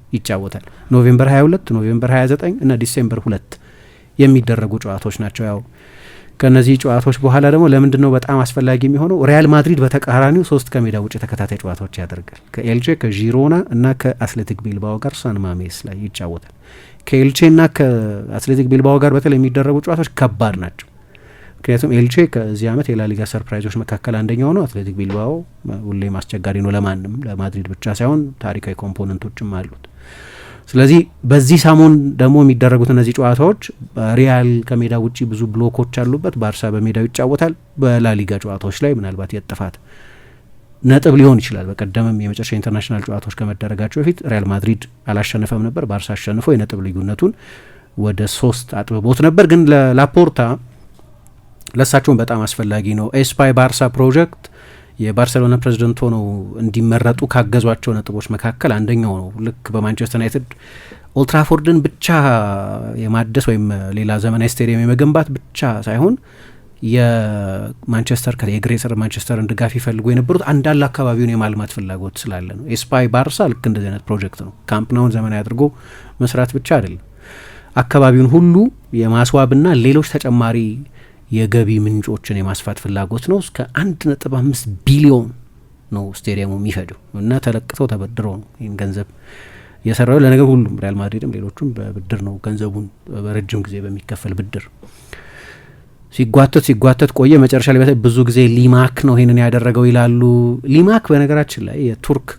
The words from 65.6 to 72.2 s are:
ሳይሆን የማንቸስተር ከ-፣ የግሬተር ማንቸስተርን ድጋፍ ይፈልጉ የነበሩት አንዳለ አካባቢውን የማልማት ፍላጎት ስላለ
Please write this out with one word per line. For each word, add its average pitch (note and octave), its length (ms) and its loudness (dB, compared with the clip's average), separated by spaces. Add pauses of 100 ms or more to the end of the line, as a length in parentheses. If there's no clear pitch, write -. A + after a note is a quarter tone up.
ሳይሆን C3+ 320 0 (920)
የማንቸስተር A2 1300 -4
ከ-፣ G#2 140 -4
የግሬተር A2+ 460 -4
ማንቸስተርን A2 520 -4
ድጋፍ A2+ 260 -4
ይፈልጉ A#2 340 -4
የነበሩት B2+ 380 2
አንዳለ D3 380 2
አካባቢውን A#2+ 480 0
የማልማት G#2+ 400 -4
ፍላጎት F#2+ 460 -10
ስላለ F2+ 320 -10